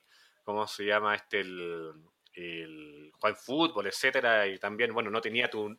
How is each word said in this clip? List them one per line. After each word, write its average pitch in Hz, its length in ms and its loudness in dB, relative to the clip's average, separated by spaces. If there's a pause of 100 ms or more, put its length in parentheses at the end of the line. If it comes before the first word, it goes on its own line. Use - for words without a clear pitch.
(440)
¿cómo 107 240 0
se - 180 -6
llama 104 300 4
este? 104 260 -2
El, 87 500 -6 (420)
el 85 880 -12
Juan 107 160 2
Fútbol, 135 520 0
etcétera, 117 600 4
y 95 120 -2
también, 107 340 0
bueno, 113 160 0
no 110 100 0
tenía 117 300 0
tu, 107 300 -4